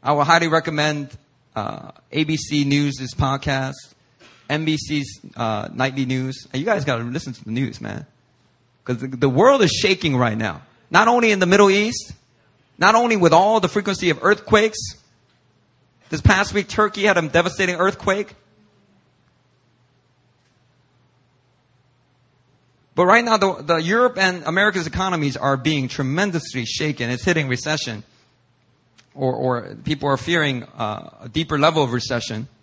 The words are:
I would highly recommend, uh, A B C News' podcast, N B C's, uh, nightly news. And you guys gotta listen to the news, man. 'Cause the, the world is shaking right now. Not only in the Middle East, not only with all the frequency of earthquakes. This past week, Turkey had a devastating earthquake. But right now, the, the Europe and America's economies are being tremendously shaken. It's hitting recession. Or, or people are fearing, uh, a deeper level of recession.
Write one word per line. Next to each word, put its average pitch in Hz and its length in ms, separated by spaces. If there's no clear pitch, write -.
I 143 100
would 147 140
highly 170 220
recommend, 151 680
uh, - 380
A 156 120
B 156 120
C 147 280
News' 139 520
podcast, 135 800
N 151 160
B 156 120
C's, 147 420
uh, 110 380
nightly 135 320
news. 131 480
And 127 80
you 160 60
guys 202 180
gotta 123 180
listen 123 300
to - 120
the 110 60
news, 123 300
man. - 260
'Cause 123 140
the, 131 100
the 131 200
world 226 340
is 175 80
shaking 180 460
right 120 200
now. 107 260
Not 208 180
only 233 240
in 190 80
the 185 60
Middle 196 240
East, 208 420
not 196 160
only 226 220
with 175 160
all 202 260
the 185 100
frequency 185 420
of 147 120
earthquakes. 208 560
This 156 120
past 196 320
week, 202 160
Turkey 208 340
had 190 160
a 170 40
devastating 175 520
earthquake. 196 640
But 180 120
right 226 180
now, 226 120
the, 196 260
the 165 160
Europe 214 380
and 185 280
America's 185 420
economies 175 500
are 139 200
being 131 320
tremendously 147 760
shaken. 123 460
It's 123 140
hitting 156 240
recession. 123 560
Or, 131 180
or 117 500
people 147 240
are 135 80
fearing, 147 460
uh, 104 480
a 123 60
deeper 151 300
level 156 240
of 123 100
recession. 117 560